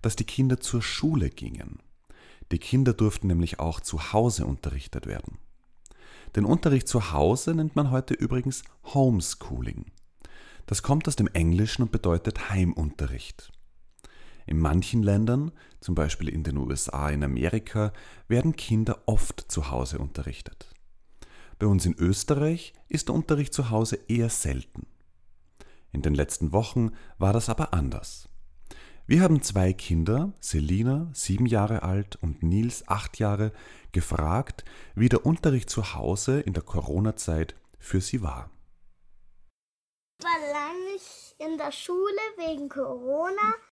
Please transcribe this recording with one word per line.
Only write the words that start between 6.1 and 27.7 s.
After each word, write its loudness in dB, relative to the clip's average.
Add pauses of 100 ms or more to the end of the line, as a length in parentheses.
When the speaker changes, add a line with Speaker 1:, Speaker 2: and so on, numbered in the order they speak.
Speaker 1:
Den 4
Unterricht 4
zu 0
Hause 2
nennt 0
man 2
heute 0
übrigens -2 (300)
Homeschooling. 0 (760)
Das -2
kommt 2
aus -2
dem 4
Englischen 2
und 2
bedeutet 0
Heimunterricht. -2 (920)
In 0
manchen 2
Ländern, 2 (300)
zum -2
Beispiel 0
in -4
den -2
U -2
S -4
A, -2
in 0
Amerika, 0 (380)
werden 2
Kinder 0
oft 2
zu -2
Hause -4
unterrichtet. -8 (880)
Bei 2
uns 6
in 4
Österreich 0 (140)
ist -4
der 0
Unterricht 0
zu 0
Hause 0
eher 2
selten. -4 (1040)
In -2
den 2
letzten 0
Wochen 2 (300)
war 4
das 2
aber -2